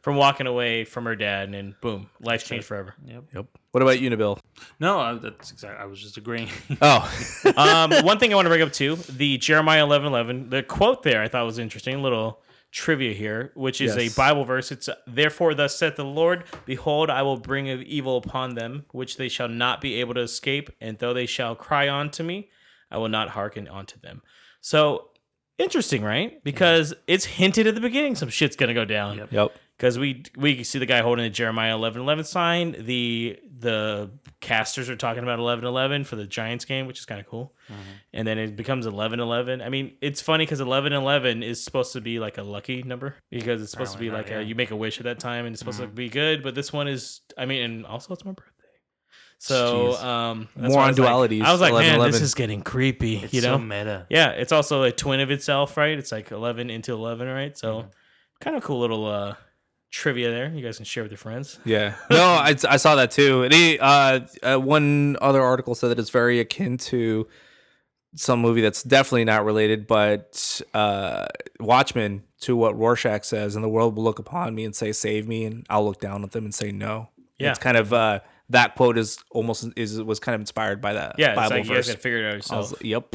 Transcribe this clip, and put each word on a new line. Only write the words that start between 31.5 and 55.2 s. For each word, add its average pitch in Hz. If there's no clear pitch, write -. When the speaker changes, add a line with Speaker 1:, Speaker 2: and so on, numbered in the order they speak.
Speaker 1:
eleven 113
eleven 151
sign. 170
The, 117
the 107
casters 120
are 123
talking 120
about 120
eleven 120
eleven 135
for 131
the 104
Giants 117
game, 131
which 127
is -
kinda 101
cool. 120
Speaker 2:
Mm-hmm. 101
Speaker 1:
And 110
then 110
it 107
becomes 117
eleven 110
eleven. 120
I 110
mean, 135
it's 143
funny 160
'cause 151
eleven 139
eleven 131
is 117
supposed 127
to 127
be, 117
like, 110
a 104
lucky 104
number 127
because 117
it's 104
supposed 120
to 98
be, 117
Speaker 2:
Apparently 107
Speaker 1:
like, 110
Speaker 2:
not, 107
Speaker 1:
a, -
Speaker 2:
yeah. 107
Speaker 1:
you 113
make 120
a 110
wish 110
at 120
that 120
time 120
and 117
it's 110
supposed 117
Speaker 2:
Mm-hmm. 120
Speaker 1:
to 104
be 120
good. 147
But 131
this 143
one 143
is, 131
I 127
mean, 131
and 117
also 113
it's -
my 190
birthday. -
So, 120
Speaker 3:
Jeez. 123
Speaker 1:
um, 117
that's 123
Speaker 3:
More 139
Speaker 1:
why 135
I 135
Speaker 3:
on 135
Speaker 1:
was 131
like, 127
Speaker 3:
dualities, 117
Speaker 1:
I 156
was 180
like, 170
"Man, 117
this 165
Speaker 3:
eleven 139
eleven. 113
Speaker 1:
is 147
getting 107
creepy," 123
Speaker 2:
It's 104
Speaker 1:
you 127
Speaker 2:
so 123
Speaker 1:
know? 139
Speaker 2:
meta. 104
Speaker 1:
Yeah, 160
it's -
also 147
a 127
twin 135